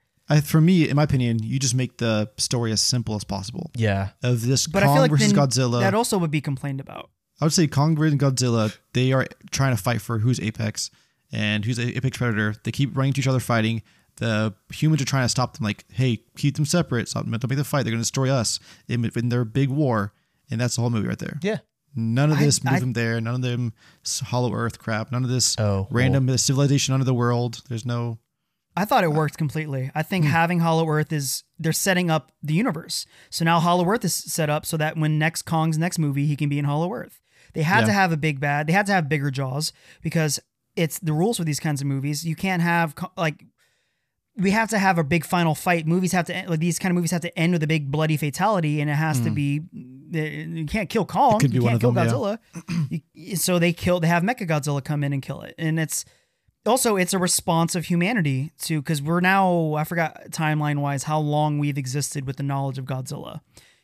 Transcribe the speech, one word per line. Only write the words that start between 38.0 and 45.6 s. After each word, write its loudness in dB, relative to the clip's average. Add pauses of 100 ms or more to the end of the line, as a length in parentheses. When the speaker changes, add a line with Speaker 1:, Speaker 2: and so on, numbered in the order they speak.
Speaker 3:
a 0
big -2
bad. 0
They 2
had 4
to 0
have 2
bigger 0
jaws -4 (300)
because 0 (340)
it's -2
the -2
rules 2
for -2
these -2
kinds -2
of -4
movies. -4
You -4
can't -2
have 2
co-, -10
like, -4 (880)
we 2
have 2
to 0
have 4
a 2
big 0
final 2
fight. 0